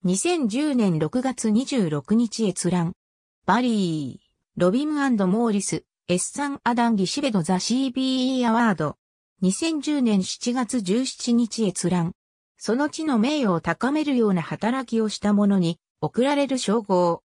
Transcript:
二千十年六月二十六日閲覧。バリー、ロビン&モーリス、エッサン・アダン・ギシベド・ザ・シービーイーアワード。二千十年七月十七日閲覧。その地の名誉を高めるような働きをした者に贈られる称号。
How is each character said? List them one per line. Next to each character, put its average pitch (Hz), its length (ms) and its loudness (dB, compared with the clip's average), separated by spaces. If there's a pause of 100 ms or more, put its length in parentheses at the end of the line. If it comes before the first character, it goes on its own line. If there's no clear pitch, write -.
二 185 140 0
千 330 300 -2
十 285 260 -2
年 202 240 2
六 156 240 -2
月 247 300 -2
二 240 140 2
十 202 260 0
六 151 240 -2
日 226 320 0
閲 180 240 -2
覧。 175 220 0 (520)
バ 208 160 2
リ 175 580 -2
ー、 - 400 -18
ロ 180 120 4
ビ 262 140 0
ン& 302 120 -2
モ 277 100 0
ー 220 440 2
リ 202 100 0
ス、 - 220 -6 (240)
エ 180 80 2
ッ - 20 0
サ - 300 -4
ン・ 277 160 -6
ア 240 100 2
ダ 233 160 2
ン・ 233 60 2
ギ 196 100 2
シ - 160 -4
ベ 285 80 0
ド・ 202 140 2
ザ・ 185 160 0
シ 262 300 0
ー 240 40 -8
ビ 262 440 0
ー - 20 0
イ - 20 0
ー 233 80 2
ア 220 40 2
ワ 233 180 4
ー - 20 2
ド。 151 220 -4 (460)
二 190 100 2
千 320 300 -2
十 294 200 0
年 208 220 4
七 - 300 -4
月 247 280 -2
十 208 240 0
七 - 300 -2
日 226 320 0
閲 175 240 -2
覧。 175 220 0 (440)
そ - 180 -2
の 294 140 0
地 320 140 -8
の 277 160 2
名 285 240 2
誉 196 100 2
を 165 80 0
高 170 300 -2
め 311 120 0
る 285 120 0
よ 226 140 2
う 190 40 2
な 175 80 0
働 226 460 -4
き 226 140 -2
を 214 80 0
し - 100 -10
た 208 140 2
者 202 260 4
に 170 180 0 (240)
贈 156 220 -2
ら 285 100 2
れ 285 140 0
る 262 100 -2
称 220 240 0
号。 180 460 2